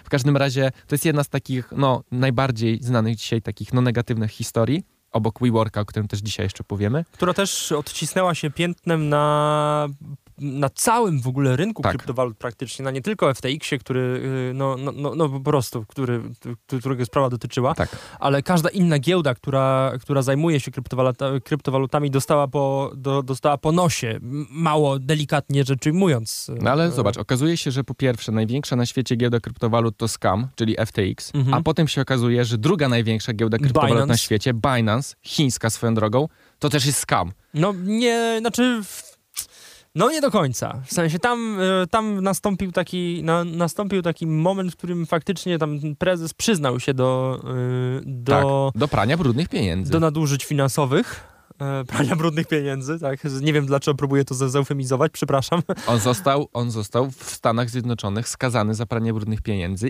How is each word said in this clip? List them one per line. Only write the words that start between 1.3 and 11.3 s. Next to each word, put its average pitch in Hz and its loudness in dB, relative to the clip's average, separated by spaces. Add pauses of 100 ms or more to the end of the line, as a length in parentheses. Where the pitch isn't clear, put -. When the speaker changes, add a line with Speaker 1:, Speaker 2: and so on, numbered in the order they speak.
Speaker 1:
no, 131 2
najbardziej 123 2
znanych 117 2
dzisiaj 113 -2
takich, - -10
no, 127 2
negatywnych 117 0
historii, 120 -2 (280)
obok 110 0
WeWorka, 110 2
o 104 -2
którym 104 -4
też 104 -4
dzisiaj 101 -4
jeszcze - -6
powiemy. 104 0
Speaker 2:
Która 180 0
też - -2
odcisnęła 165 -2
się 151 -4
piętnem 165 -2
na, 147 2 (500)
na 139 -2
całym 214 2
w 117 -4
ogóle 127 2